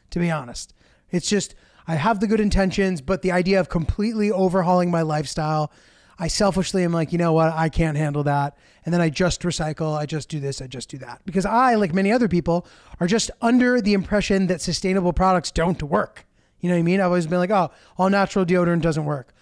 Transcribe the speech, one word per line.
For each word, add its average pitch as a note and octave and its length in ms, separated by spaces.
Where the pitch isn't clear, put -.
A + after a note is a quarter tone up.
to - 80
be E3+ 120
honest. C#3 440
It's - 180
just, - 260
I E3 80
have F#3+ 240
the A3 80
good G#3+ 140
intentions, F#3+ 600
but F3+ 220
the F3+ 80
idea F3+ 300
of E3+ 80
completely G#3 640
overhauling F3+ 580
my E3 120
lifestyle, D#3 680
I E3+ 100
selfishly F#3+ 540
am E3+ 100
like, E3 200
"You E3+ 60
know E3+ 140
what? D#3+ 200
I D#3+ 160
can't D#3 280
handle D3 280
that." C#3+ 340
And E3 80
then F3 80
I E3 80
just E3 340
recycle, D#3 540
I D3+ 100
just D3+ 220
do D#3 120
this, C#3 200
I C3 60
just B2 240
do C#3 80
that. A#2+ 260
Because F#3 220
I, A#3 300
like F#3 180
many G3 180
other A#3+ 160
people, E3+ 380
are F3+ 80
just G#3+ 240
under B3 400
the G3+ 140
impression G3 540
that F3 120
sustainable F#3 520
products F#3 380
don't E3+ 320
work. F3 440
You F3 100
know F3 60
what E3+ 60
I - 20
mean? F3+ 180
I've F#3 60
always F3 220
been F3+ 100
like, F3+ 120
"Oh, F#3+ 200
all F#3 140
natural G3 340
deodorant E3+ 380
doesn't D#3 240
work. D3 360